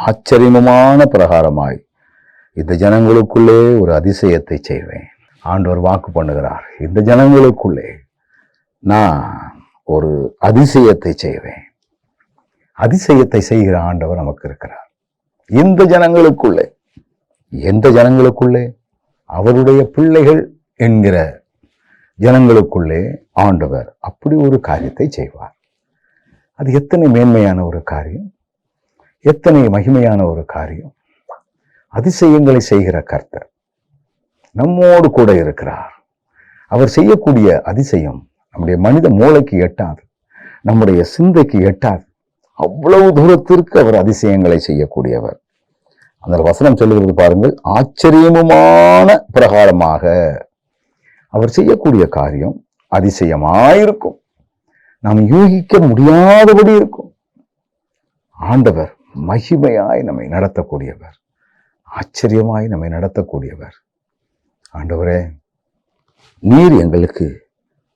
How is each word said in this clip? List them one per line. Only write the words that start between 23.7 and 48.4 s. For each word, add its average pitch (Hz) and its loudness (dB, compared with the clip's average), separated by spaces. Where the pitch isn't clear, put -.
அப்படி - -8
ஒரு 139 0
காரியத்தை - -8
செய்வார். - -14
அது 135 -6
எத்தனை 147 0
மேன்மையான 113 2
ஒரு 85 -10
காரியம், 82 -14
எத்தனை 151 0
மகிமையான 104 0
ஒரு 82 -8
காரியம். - -16
அதிசயங்களை 147 2
செய்கிற 95 -2
கர்த்தர் - -12
நம்மோடு 175 2
கூட - 2
இருக்கிறார். - -6
அவர் 123 0
செய்யக்கூடிய 143 2
அதிசயம் 87 -6
நம்முடைய 87 -6
மனித 143 2
மூளைக்கு 135 2
எட்டாது, 87 -6
நம்முடைய 98 2
சிந்தைக்கு 160 0
எட்டாது. 95 -2
அவ்வளவு 175 2
தூரத்திற்கு 175 2
அவர் 110 2
அதிசயங்களை 98 0
செய்யக்கூடியவர். 64 -6
அந்த 85 -4
வசனம் 123 0
சொல்லுகிறது 104 0
பாருங்கள், 92 2
"ஆச்சரியமுமான 165 4